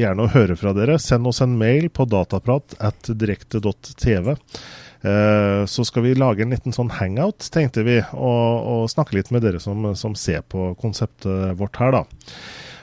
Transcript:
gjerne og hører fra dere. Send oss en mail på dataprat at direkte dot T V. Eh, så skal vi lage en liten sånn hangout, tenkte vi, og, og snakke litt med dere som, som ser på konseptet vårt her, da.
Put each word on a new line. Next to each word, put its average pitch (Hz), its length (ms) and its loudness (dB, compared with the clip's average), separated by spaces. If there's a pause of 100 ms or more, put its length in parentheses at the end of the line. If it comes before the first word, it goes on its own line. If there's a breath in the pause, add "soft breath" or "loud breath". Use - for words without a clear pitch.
gjerne 98 180 0
og 113 160 2
hører 95 160 6
fra 101 180 -2
dere. 117 300 2
Send 120 240 0
oss 123 160 0
en 123 160 2
mail 135 320 2
på 135 160 0
dataprat 110 720 -2
at - 320 -4
direkte 107 480 -2
dot - 400 -6
T 107 240 2
V. 135 160 -2 (600 loud breath)
Eh, 104 720 2
så 123 160 -2
skal - 160 0
vi 127 160 4
lage 117 240 2
en 120 80 -2
liten 127 240 -4
sånn 120 160 -2
hangout, 110 480 -2 (160)
tenkte 127 320 2
vi, 120 140 4 (180)
og, 117 480 0
og 117 240 -2
snakke - 240 -2
litt 98 160 -2
med 120 160 2
dere 87 160 0
som, 104 320 -4
som 107 240 -6
ser 80 240 -2
på 92 320 -4
konseptet 95 800 -4
vårt 98 240 -6
her, 127 160 2
da. - 80 2 (800 loud breath)